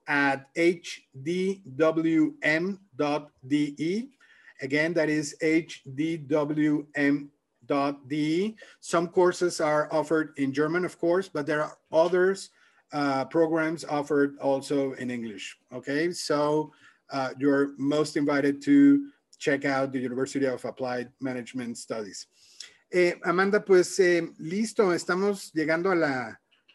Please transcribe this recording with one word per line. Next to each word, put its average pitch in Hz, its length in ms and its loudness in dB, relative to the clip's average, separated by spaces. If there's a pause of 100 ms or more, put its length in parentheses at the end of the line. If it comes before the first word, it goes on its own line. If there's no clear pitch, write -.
at 139 480 0
H 170 480 0 (200)
D 185 400 -2 (140)
W 160 680 2
M 170 380 0 (160)
dot 147 340 -2 (160)
D 143 320 0
E. 190 300 -4 (540)
Again, 151 320 0
that 156 140 0
is 151 320 -2
H 160 420 0 (120)
D 160 220 -2
W 151 800 0
M 143 360 0 (360)
dot 143 420 -2
D 151 80 -6
E. 165 400 -2 (240)
Some 175 280 0
courses 180 520 2
are 151 320 0
offered 156 440 0
in 135 160 0
German, 151 320 0
of - 140 -6
course, 180 300 0
but 147 180 -6
there 151 160 0
are - 140 -8 (140)
others, 180 600 2 (420)
uh, 139 320 0
programs 160 600 0
offered 143 540 0
also 135 540 0
in 123 180 -6
English. 113 480 -10 (140)
Okay, 143 400 -4
so, 151 600 -2 (380)
uh, 131 280 -4
you're 139 380 2
most 151 400 -2
invited 143 460 0
to 143 480 6 (280)
check 139 260 0
out 135 280 -2
the 135 60 -4
University 131 480 -2
of 123 180 -4
Applied 123 460 -6 (100)
Management 123 560 -8
Studies. 107 520 -10 (600)
Eh, 175 260 2 (100)
Amanda, 196 360 2
pues, 180 380 4
eh, 175 240 4 (160)
listo, 196 560 0
estamos 190 580 -2
llegando 160 380 0
a 180 60 2
la, 131 440 -2 (340)